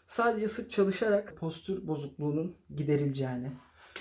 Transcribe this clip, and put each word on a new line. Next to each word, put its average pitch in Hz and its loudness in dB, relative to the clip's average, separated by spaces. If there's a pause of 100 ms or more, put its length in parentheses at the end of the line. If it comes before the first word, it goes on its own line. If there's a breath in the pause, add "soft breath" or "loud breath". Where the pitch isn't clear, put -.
Sadece 226 2
sık - -6
çalışarak 202 2
postür 175 -4
bozukluğunun 147 -2 (200)
giderileceğini, 139 0 (480 loud breath)